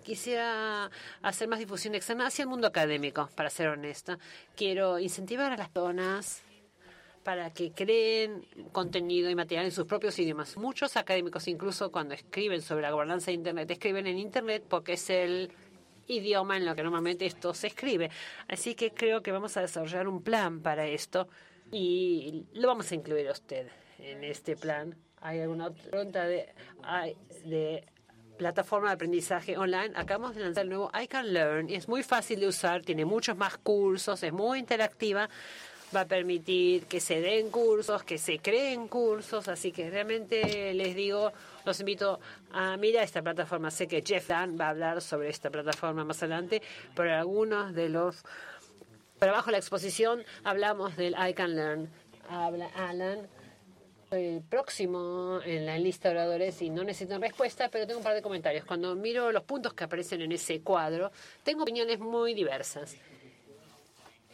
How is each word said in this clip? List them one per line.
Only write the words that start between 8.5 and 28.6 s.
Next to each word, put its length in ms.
contenido 600
y 40
material 300
en 80
sus 140
propios 320
idiomas. 400
Muchos 400
académicos, 500
incluso 420
cuando 220
escriben 480
sobre 220
la 80
gobernanza 400
de 20
Internet, 380
escriben 360
en 120
Internet 500
porque 240
es 160
el 420
idioma 520
en 80
lo 80
que 80
normalmente 420
esto 300
se 140
escribe. 420
Así 280
que 180
creo 300
que 100
vamos 240
a 60
desarrollar 440
un 160
plan 380
para 260
esto 400
y 800
lo 160
vamos 240
a 20
incluir 340
a 40
usted 360
en 220
este 320
plan. 400
¿Hay 180
alguna 280
otra 140
pregunta 440
de, 260
ay, 340
de 400
plataforma 520